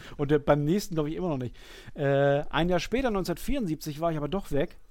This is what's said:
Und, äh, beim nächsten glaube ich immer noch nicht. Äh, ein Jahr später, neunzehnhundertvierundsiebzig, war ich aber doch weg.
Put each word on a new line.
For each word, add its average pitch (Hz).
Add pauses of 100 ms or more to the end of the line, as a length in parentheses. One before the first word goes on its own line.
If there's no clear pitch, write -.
(160)
Und, 143
äh, 151
beim 147
nächsten 180
glaube 151
ich 156
immer 175
noch 143
nicht. 123 (400)
Äh, 143
ein 165
Jahr 180
später, 254
neunzehnhundertvierundsiebzig, 175
war 170
ich 156
aber 147
doch 190
weg. 139 (120)